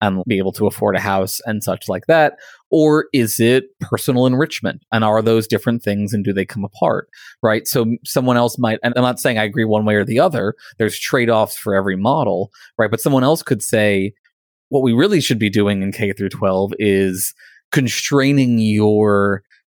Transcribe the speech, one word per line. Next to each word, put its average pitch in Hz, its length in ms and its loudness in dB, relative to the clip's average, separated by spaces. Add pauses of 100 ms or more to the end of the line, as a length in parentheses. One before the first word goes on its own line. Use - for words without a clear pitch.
and 95 260 -2
be 101 120 0
able 95 140 -2
to 104 140 -2
afford 101 280 -2
a 92 40 -2
house 98 460 -2
and 107 180 -4
such - 240 -6
like 92 200 -6
that? 156 260 4 (360)
Or 156 440 4
is 117 260 0
it 127 260 4 (140)
personal 123 460 -2
enrichment? 127 560 -2 (100)
And 110 140 0
are 110 160 2
those 113 260 2
different 117 360 -2
things 101 300 -2
and 101 120 -2
do 101 80 0
they 95 120 -2
come 98 200 -8
apart, 104 420 -2 (340)
right? 110 240 0
So 120 200 0 (200)
someone 127 300 0
else 120 240 0
might, 110 240 -2
and 120 140 -2
I'm 127 60 2
not 127 180 -2
saying 123 160 0
I 107 80 0
agree 113 180 -2
one 107 220 0
way 107 100 2
or 101 80 2
the 113 160 0
other, 120 340 0 (240)
there's 113 220 -2
trade-offs 113 560 0
for 101 200 -4
every 98 200 0
model, 104 560 0 (260)
right? 110 140 0
But 113 80 -2
someone 135 240 2
else 156 180 2
could 113 220 -4
say, 104 500 0 (560)
what 135 140 0
we 123 80 2
really 160 300 2
should 120 180 -2
be 107 100 0
doing 101 320 0
in 95 120 -4
K 101 180 -4
through 95 180 -6
twelve 98 480 -2
is 98 560 0 (380)
constraining 135 880 0
your 104 840 2 (260)